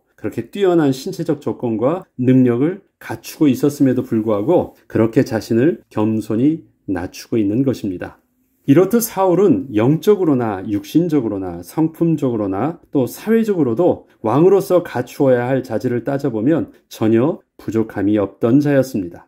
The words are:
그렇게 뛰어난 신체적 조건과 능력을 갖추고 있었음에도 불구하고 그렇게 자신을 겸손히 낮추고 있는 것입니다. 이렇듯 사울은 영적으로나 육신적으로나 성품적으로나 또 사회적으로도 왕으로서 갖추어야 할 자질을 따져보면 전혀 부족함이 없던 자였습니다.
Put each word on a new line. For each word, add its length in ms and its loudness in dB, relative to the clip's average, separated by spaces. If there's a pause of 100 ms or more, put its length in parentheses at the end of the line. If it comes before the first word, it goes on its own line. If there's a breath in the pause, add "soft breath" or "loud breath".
(160)
그렇게 340 -8
뛰어난 420 2
신체적 500 -6
조건과 640 -4 (120)
능력을 640 2 (180)
갖추고 480 -4
있었음에도 560 2
불구하고 720 0 (120)
그렇게 360 2
자신을 640 0
겸손히 760 -2 (240)
낮추고 500 -6
있는 260 0
것입니다. 560 -6 (460)
이렇듯 360 4
사울은 760 0
영적으로나 920 0
육신적으로나 920 -2
성품적으로나 1160 -2 (120)
또 160 0
사회적으로도 1000 0 (140 soft breath)
왕으로서 640 2
갖추어야 640 0
할 160 -2
자질을 400 -4
따져보면 680 -2 (160 soft breath)
전혀 520 0 (180)
부족함이 600 -2
없던 420 2
자였습니다. 680 -2